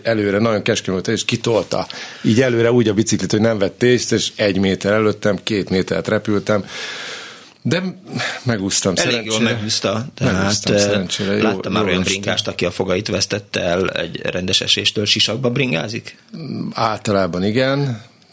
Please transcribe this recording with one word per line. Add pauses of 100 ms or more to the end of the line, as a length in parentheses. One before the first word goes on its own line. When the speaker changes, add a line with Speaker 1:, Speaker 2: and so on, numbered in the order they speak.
Speaker 1:
előre,
nagyon
keskeny
volt,
és
kitolta. (360)
Így
előre
úgy
a
biciklit,
hogy
nem
vett
észre,
és
egy
méter
előttem,
két
métert
repültem. (960)
De (600)
megúsztam,
Speaker 2:
Elég
jól
Speaker 1:
szerencsére.
Speaker 2:
megúszta. (160)
Speaker 1:
Megúsztam,
Speaker 2:
Tehát,
Speaker 1:
szerencsére.
Speaker 2:
eh,
Speaker 1:
Jó,
Speaker 2:
láttam
már
Speaker 1:
jól
Speaker 2:
olyan
Speaker 1:
estem.
Speaker 2:
bringást,
aki
a
fogait
vesztette
el
egy
rendes
eséstől.
Sisakba
bringázik? (560)
Speaker 1:
Általában
igen. (320)